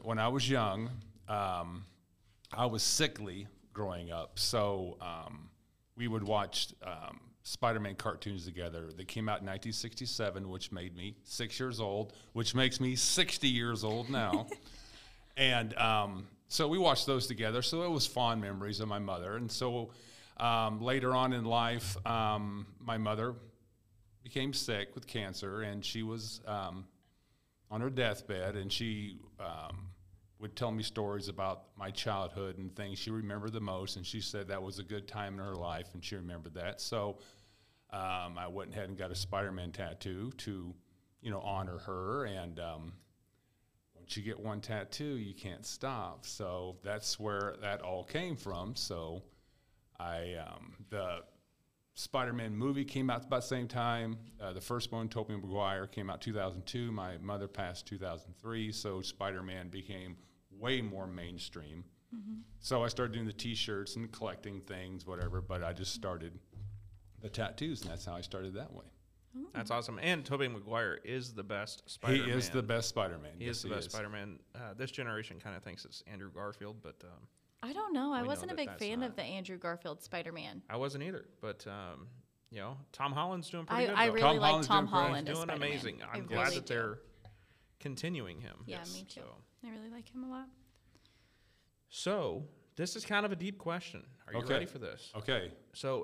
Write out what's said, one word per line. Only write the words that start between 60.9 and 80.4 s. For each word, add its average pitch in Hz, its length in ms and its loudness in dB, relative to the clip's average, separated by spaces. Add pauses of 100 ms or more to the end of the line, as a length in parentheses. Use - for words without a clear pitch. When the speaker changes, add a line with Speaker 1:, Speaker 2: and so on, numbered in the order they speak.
Speaker 1:
mainstream. 87 800 -8 (280)
Speaker 2:
Mm-hmm. 220 260 -8 (200)
Speaker 1:
So 123 240 2
I 117 60 2
started 120 240 0
doing 113 120 -2
the 107 60 -2
T-shirts 104 640 -2
and 113 160 -6
collecting 98 500 -6
things, 92 460 -8
whatever, 90 320 0
but 90 240 -2
I 85 80 0
just 90 220 -4
started 87 440 -4 (840)
the 107 80 -6
tattoos, 117 540 -2
and 90 80 -4
that's 85 140 -6
how 87 100 -4
I 87 60 -6
started 95 340 -6
that 127 180 -8
way. - 120 -12 (500)
Speaker 2:
Ooh. 277 200 -8
Speaker 3:
That's 113 160 -4
awesome. 117 280 0
And 165 240 2
Tobey 135 240 0
Maguire 107 560 0
is 123 300 -4
the 104 100 -6
best 101 420 -4
Speaker 1:
He - 40 -18
is - 60 -10
Speaker 3:
Spider-Man. 123 460 4 (120)
Speaker 1:
the 127 80 4
best 113 280 2
Spider-Man. 85 500 -2
Speaker 3:
He 120 60 -6
Speaker 1:
Yes, 120 120 -2
Speaker 3:
is - 60 -4
the 113 60 -4
Speaker 1:
he 107 40 0
Speaker 3:
best 101 140 -4
Speaker 1:
is. - 60 -10
Speaker 3:
Spider-Man. 104 460 -6 (140)
Uh, 123 60 -12 (180)
this 131 140 -4
generation 110 480 -4
kinda 98 200 -8
thinks 87 260 -12
it's - 200 -14
Andrew 98 260 -10
Garfield, 104 520 -8
but, - 200 -14
um, 87 240 -18 (360)
Speaker 2:
I 254 100 -6
don't 403 200 -2
know. 277 200 2
I 262 40 2
Speaker 3:
we 247 60 0
know 247 40 0
Speaker 2:
wasn't 294 240 -2
a - 20 -4
Speaker 3:
that 320 40 -4
Speaker 2:
big 285 100 0
Speaker 3:
that's - 120 -8
Speaker 2:
fan 220 200 0
Speaker 3:
not. 247 100 0
Speaker 2:
of 208 60 -8
the 190 80 -4
Andrew 185 340 -6
Garfield 175 460 -4
Spider-Man. 165 680 -6